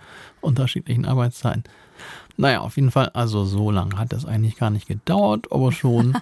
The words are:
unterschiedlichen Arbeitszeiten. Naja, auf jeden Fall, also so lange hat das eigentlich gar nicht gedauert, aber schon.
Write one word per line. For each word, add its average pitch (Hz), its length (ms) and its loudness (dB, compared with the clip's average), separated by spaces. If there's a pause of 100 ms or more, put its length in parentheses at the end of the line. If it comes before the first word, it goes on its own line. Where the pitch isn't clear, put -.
(400)
unterschiedlichen 123 640 0
Arbeitszeiten. 120 600 -2 (720)
Naja, 135 220 2
auf - 160 -8
jeden 135 160 4
Fall, 135 200 2
also 110 320 0
so 101 260 0
lange 95 280 0
hat 117 160 -4
das 131 100 -4
eigentlich 110 320 0
gar 110 140 0
nicht 104 180 -4
gedauert, 104 640 0
aber 131 180 2
schon. 120 520 2